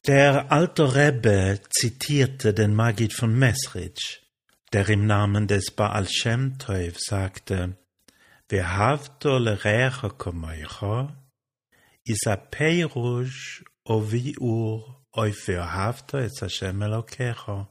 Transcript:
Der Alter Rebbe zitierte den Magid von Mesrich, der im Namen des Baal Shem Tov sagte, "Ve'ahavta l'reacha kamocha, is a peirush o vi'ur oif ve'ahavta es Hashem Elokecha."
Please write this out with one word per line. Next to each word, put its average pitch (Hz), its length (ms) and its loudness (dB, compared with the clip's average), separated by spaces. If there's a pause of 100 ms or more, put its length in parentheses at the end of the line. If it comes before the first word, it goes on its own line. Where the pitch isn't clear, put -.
Der 139 440 6
Alter 151 440 4
Rebbe 110 640 4 (100)
zitierte 127 840 0
den 104 200 4
Magid 110 400 2
von 113 240 0
Mesrich, - 840 -2 (520)
der 98 160 2
im 104 160 4
Namen 104 420 2
des 98 240 0
Baal 104 360 0
Shem 131 500 -2
Tov 90 400 -4
sagte, 95 800 -4 (720)
"Ve'ahavta 107 880 0
l'reacha 113 800 0
kamocha, 87 960 -6 (920)
is 107 200 -4
a 104 120 0
peirush 131 1300 -4 (200)
o 110 180 0
vi'ur 113 1080 -4
oif 107 360 -2
ve'ahavta 95 760 -4
es 107 160 -8
Hashem 98 420 -6
Elokecha." 107 880 -6